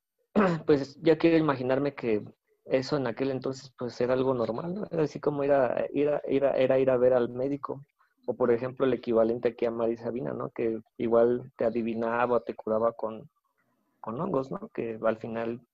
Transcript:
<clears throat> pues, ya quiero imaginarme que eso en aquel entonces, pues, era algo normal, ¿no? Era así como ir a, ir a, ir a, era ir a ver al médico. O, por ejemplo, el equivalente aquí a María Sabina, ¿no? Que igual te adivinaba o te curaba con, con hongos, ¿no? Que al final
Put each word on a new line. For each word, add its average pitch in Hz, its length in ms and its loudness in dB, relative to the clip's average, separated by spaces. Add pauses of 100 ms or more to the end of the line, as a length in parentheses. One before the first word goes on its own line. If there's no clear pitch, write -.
(340)
<clears throat> 180 320 2
pues, 139 360 2
ya 160 160 6
quiero 165 200 6
imaginarme 139 560 0
que 110 280 -2 (440)
eso 131 300 0
en 135 100 -2
aquel 135 240 -2
entonces, 131 480 -6
pues, 120 220 -8
era 123 140 2
algo 131 200 0
normal, 123 400 -4
¿no? 202 160 -8
Era 165 140 0
así 147 160 -6
como 147 240 -2
ir 143 80 2
a, 127 400 2
ir 147 180 2
a, 147 180 -2
ir 139 160 2
a, 135 80 4
era 131 260 4
ir 131 120 4
a 131 80 4
ver 127 160 6
al 120 160 2
médico. 135 540 -6 (420)
O, 120 100 -4
por 120 160 4
ejemplo, 127 340 0
el 127 60 2
equivalente 117 560 2
aquí 117 160 -2
a 117 60 0
María 117 260 -2
Sabina, 120 360 -6
¿no? 123 180 -8
Que 113 300 -4 (180)
igual 120 580 2
te 123 80 -2
adivinaba 117 720 0
o 117 60 2
te 113 120 -8
curaba 110 380 0
con, 110 360 -10 (720)
con 117 200 -8
hongos, 135 300 -4
¿no? - 220 -10
Que 113 300 -8
al 110 140 0
final 117 440 -8 (140)